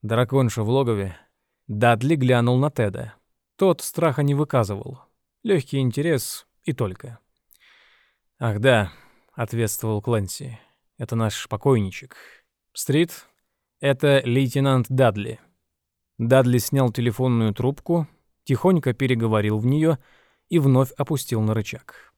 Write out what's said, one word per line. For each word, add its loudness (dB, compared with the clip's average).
«Драконша 0
в -2
логове?» 0
Дадли 2
глянул 2
на 0
Теда. -4
Тот 2
страха -2
не 0
выказывал. -2
Лёгкий -2
интерес -2
и -4
только. -8
«Ах -2
да», 4
ответствовал -4
Клэнси. -4
«Это -8
наш -4
покойничек. -2
Стрит, -2
это 2
лейтенант 2
Дадли». 0
Дадли 4
снял 0
телефонную 0
трубку, -2
тихонько 2
переговорил 0
в -2
неё 2
и 0
вновь 4
опустил -4
на 0
рычаг. -10